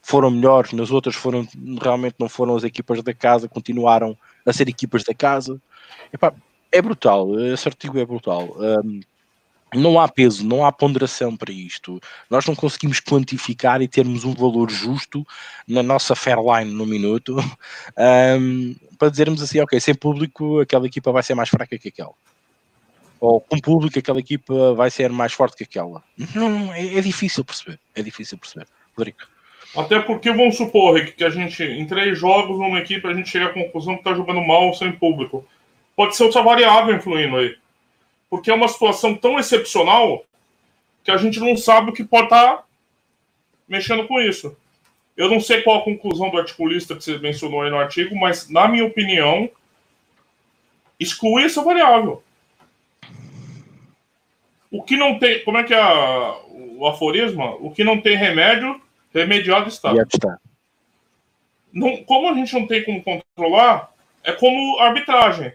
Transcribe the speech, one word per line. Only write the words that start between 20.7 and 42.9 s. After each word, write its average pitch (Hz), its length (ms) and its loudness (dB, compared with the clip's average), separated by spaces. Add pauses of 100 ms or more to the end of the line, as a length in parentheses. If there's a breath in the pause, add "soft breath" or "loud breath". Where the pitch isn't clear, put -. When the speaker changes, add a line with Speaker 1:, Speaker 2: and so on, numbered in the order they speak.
Speaker 1:
equipa 127 240 -4
vai 127 120 0
ser 131 120 -2
mais 117 140 -4
fraca 117 280 -4
que 104 120 -16
aquela. - 240 -18 (1040)
Ou 117 220 4
com 156 180 -4
público 156 400 0
aquela 135 200 -2
equipa 131 540 0
vai 123 160 2
ser 123 220 -2
mais 120 220 -4
forte - 240 -2
que 117 80 -14
aquela. 87 360 -12 (320)
Não, 208 400 -4
é, 180 220 -8
é 190 60 0
difícil 185 420 -4
perceber, - 360 -14 (140)
é 110 80 -10
difícil 110 360 -14
perceber. - 280 -20 (320)
Rodrigo. 107 220 -8 (560 soft breath)
Speaker 2:
Até 156 240 0
porque, 220 320 -2
vamos 226 260 4
supor, 190 380 4
Rick, 151 180 -2
que 170 100 -4
a 165 60 2
gente, 170 340 -6
em 151 220 -8
três 190 320 -2
jogos, 190 400 2
uma 185 220 -2
equipe, 190 280 -6
a 175 60 -4
gente 180 160 -6
chega 180 160 -2
à 175 80 -6
conclusão 175 440 -8
que - 60 -16
tá 185 100 -2
jogando 180 280 -4
mal 175 320 2
sem 180 180 -6
público. 139 540 -4 (500)
Pode 202 200 0
ser 240 80 4
outra 226 180 4
variável 220 540 6
influindo 156 400 -4
aí. 123 200 -2 (720)
Porque 180 200 -4
é 220 40 4
uma 226 140 2
situação 214 480 0
tão 262 220 0
excepcional 208 880 2 (800)
que 190 80 -2
a 190 60 2
gente 214 220 0
não 240 160 2
sabe 226 360 4
o - 20 -12
que 226 100 -10
pode 226 260 2
tá 240 340 6 (1040)